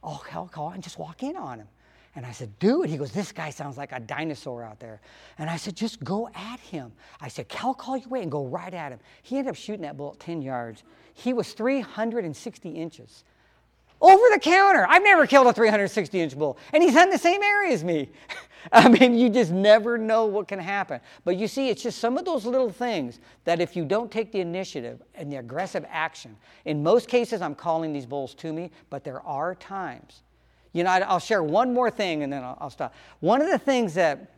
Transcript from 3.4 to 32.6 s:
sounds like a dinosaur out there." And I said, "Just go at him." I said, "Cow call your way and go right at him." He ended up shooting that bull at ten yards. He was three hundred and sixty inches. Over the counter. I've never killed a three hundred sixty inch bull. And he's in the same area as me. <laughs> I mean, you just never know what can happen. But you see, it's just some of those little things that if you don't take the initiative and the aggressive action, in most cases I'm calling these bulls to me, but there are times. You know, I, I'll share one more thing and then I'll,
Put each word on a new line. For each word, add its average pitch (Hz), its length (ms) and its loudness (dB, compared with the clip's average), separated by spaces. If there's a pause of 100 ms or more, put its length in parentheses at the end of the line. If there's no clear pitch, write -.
sounds 139 280 -14
like 143 140 -14
a 131 80 -10
dinosaur 131 640 -10
out 110 160 -20
there." 110 200 -18 (380)
And 156 100 -8
I 165 80 -6
said, 180 200 -12
"Just - 260 -8
go 208 320 -6
at 226 260 -14
him." 127 320 -14 (280)
I 147 80 -14
said, 123 200 -14
"Cow - 240 -6
call 254 240 -8
your 247 120 -10
way 247 140 -6
and 165 80 -8
go 143 160 -6
right 175 280 -12
at 151 180 -12
him." 117 60 -18 (240)
He 262 160 -8
ended 262 120 -6
up 202 60 -10
shooting 208 260 -12
that 147 140 -12
bull 143 160 -10
at - 80 -20
ten 170 220 -8
yards. 120 400 -8 (320)
He - 180 -6
was - 200 -4
three 254 280 -4
hundred 220 440 -6
and 156 120 -10
sixty - 340 -14
inches. 156 540 -14 (760)
Over 381 200 10 (100)
the 392 80 2
counter. 359 480 4
I've 339 140 6
never 370 240 6
killed 262 200 8
a 233 60 6
three 226 160 4
hundred 202 200 2
sixty 190 320 -4
inch 143 160 -4
bull. 147 220 -4 (140)
And 302 100 6
he's 294 140 6
in 359 140 8
the 349 80 0
same 370 240 2
area 403 300 0
as 165 120 -2
me. 160 240 -2 (320)
<laughs> - 320 -16
I 233 160 10
mean, 240 260 8
you 233 160 4
just 202 220 2
never 214 440 4
know 220 300 0
what 202 220 -4
can 196 100 -8
happen. 180 420 -6 (240)
But 180 120 0
you 202 120 -4
see, 269 200 -4
it's 254 140 -4
just 233 160 -8
some 240 200 -2
of 359 60 -8
those 311 200 -4
little 247 260 -2
things 170 500 -6 (240)
that 170 160 0
if - 160 -4
you 170 80 -4
don't 208 260 -2
take 220 220 -6
the 202 80 -4
initiative 170 640 -8 (120)
and 143 180 -12
the 143 40 -10
aggressive 147 520 -8
action, 156 480 -8 (280)
in 151 180 -4
most 220 260 2
cases 233 320 -2
I'm 151 140 -8
calling 160 380 -4
these 143 120 -8
bulls 131 300 -10
to 160 180 -12
me, 165 180 -10 (200)
but 139 140 -12
there 135 180 -12
are 160 320 -6
times. 180 680 -14 (500)
You 170 120 -2
know, 185 60 2
I, 185 100 4
I'll 190 180 0
share 196 240 0
one 214 320 0
more 240 160 2
thing 175 320 -4
and 139 100 -6
then 139 120 -8
I'll, 127 160 -12